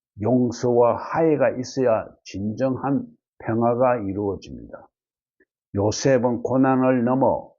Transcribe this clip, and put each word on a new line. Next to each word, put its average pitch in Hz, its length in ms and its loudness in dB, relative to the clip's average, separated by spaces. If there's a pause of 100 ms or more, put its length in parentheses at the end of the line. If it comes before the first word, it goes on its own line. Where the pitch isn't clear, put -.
(220)
용서와 120 760 2
화해가 147 540 0
있어야 117 560 -2 (160)
진정한 127 840 -4 (340)
평화가 120 580 0
이루어집니다. 95 920 -8 (880)
요셉은 117 640 2
고난을 131 640 2
넘어 123 560 0